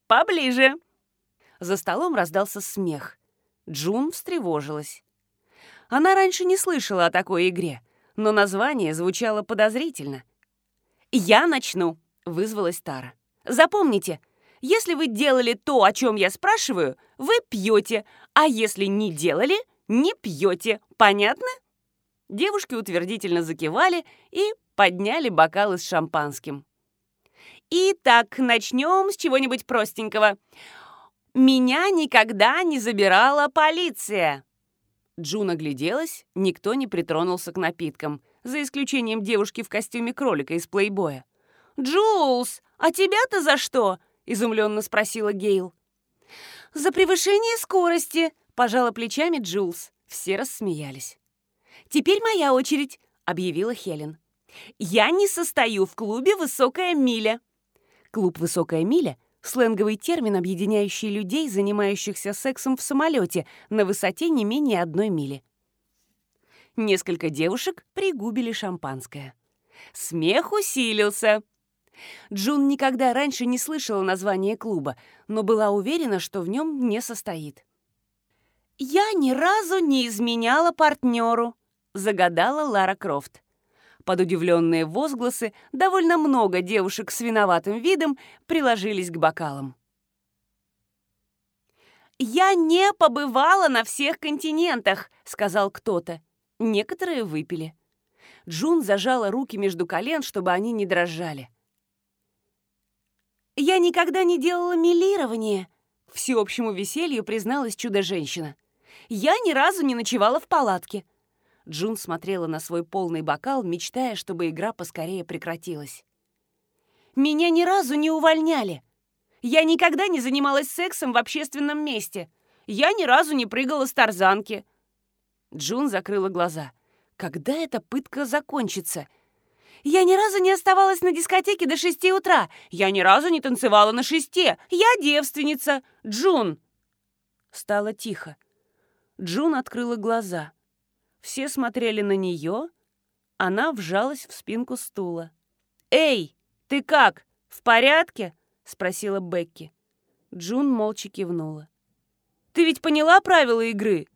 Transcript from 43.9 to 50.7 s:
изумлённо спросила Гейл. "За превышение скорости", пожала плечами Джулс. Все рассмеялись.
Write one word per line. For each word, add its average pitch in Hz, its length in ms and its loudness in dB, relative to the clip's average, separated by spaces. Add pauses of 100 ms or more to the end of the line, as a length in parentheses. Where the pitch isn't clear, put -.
изумлённо 214 560 0
спросила 214 520 -2
Гейл. 190 420 -2 (1000)
"За 311 200 0
превышение 403 680 2
скорости", 339 760 0 (220)
пожала 247 360 2
плечами 277 480 -2
Джулс. 185 540 -6 (140)
Все - 300 -6
рассмеялись. 151 800 -8 (720)